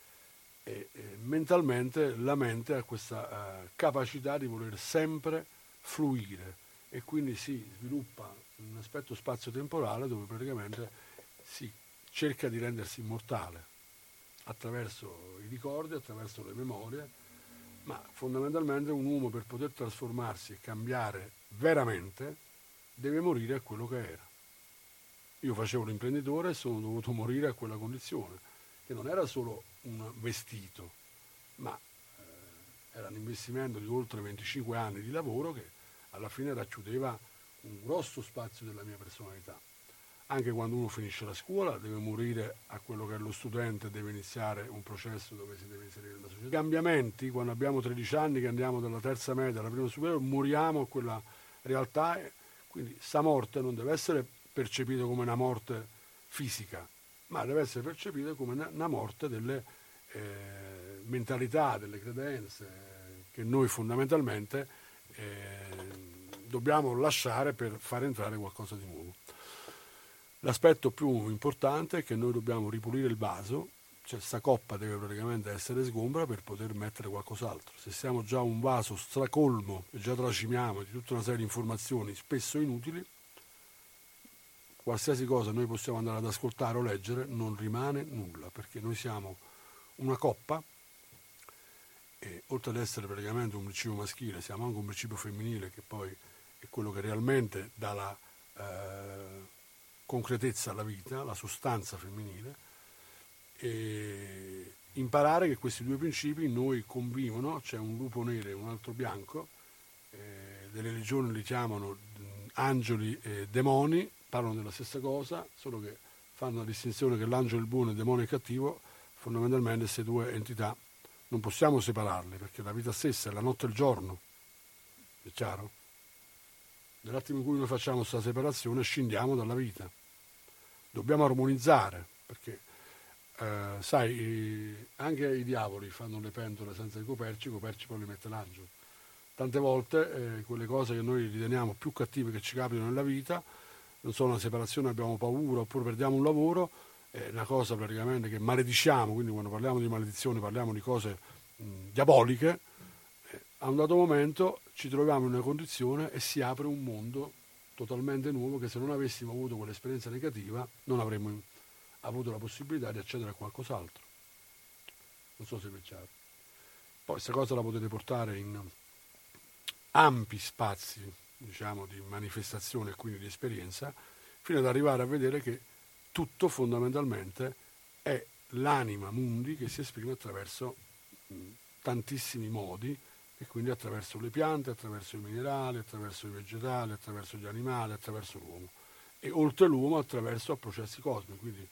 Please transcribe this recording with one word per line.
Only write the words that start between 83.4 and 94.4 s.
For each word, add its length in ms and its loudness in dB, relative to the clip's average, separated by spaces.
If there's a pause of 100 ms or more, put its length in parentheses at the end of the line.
qualsiasi 440 2
cosa 260 4
noi 160 2
possiamo 300 -2
andare 200 -2
ad 80 -2
ascoltare 520 -2
o 40 2
leggere 440 0
non 300 -2
rimane 480 -2
nulla, 460 -8
perché 300 -12
noi 160 -2
siamo 400 -6 (600)
una 200 0
coppa 480 0 (1500)
e 300 -12
oltre 240 -2
ad 60 -2
essere 300 -4
praticamente 500 -2
un 60 -6
principio 300 -4
maschile 480 -6